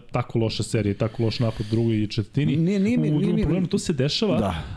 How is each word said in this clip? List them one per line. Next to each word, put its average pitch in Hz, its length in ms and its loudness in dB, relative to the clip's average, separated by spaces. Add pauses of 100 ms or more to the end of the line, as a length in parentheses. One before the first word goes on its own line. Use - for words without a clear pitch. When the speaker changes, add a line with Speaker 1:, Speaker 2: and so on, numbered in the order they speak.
Speaker 1:
tako - 360 -4
loša 110 240 0
serija 104 280 0
i 98 60 0
tako 113 260 -2
loš 110 180 0
napad 113 220 0
u 104 80 -6
drugoj 113 260 2
i 107 100 0
četvrtini. 135 500 0
Speaker 2:
Nije, 180 240 2
nije 220 180 2
mi, 156 40 2
Speaker 1:
U 151 80 2
drugom 165 120 2
Speaker 2:
nije 202 120 2
mi 220 100 2
Speaker 1:
pogledu 170 220 0
to 196 120 0
se - 140 -2
dešava, 147 460 0
Speaker 2:
Da. 95 260 -2 (120)